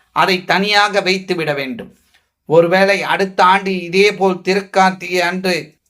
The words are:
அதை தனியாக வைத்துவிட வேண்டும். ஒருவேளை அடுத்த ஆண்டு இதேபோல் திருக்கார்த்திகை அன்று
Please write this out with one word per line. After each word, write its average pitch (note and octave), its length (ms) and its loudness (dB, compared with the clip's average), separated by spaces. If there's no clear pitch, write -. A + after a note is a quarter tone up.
அதை F#3 320 0
தனியாக G3+ 580 0
வைத்துவிட F3+ 520 -4
வேண்டும். C3 440 -10
ஒருவேளை F3 580 2
அடுத்த F#3 400 -2
ஆண்டு F#3+ 380 2
இதேபோல் F#3 600 0
திருக்கார்த்திகை F#3+ 800 0
அன்று F3+ 540 -4